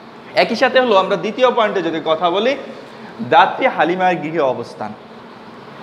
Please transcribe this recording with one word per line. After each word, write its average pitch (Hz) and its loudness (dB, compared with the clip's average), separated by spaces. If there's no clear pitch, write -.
একই 185 2
সাথে 254 2
হলো 240 2
আমরা 190 2
দ্বিতীয় 220 0
পয়েন্টে 208 0
যদি 165 -4
কথা 160 0
বলি, 220 0
দাত্রী 185 4
হালিমার 180 0
গৃহে 156 -4
অবস্থান। 120 -4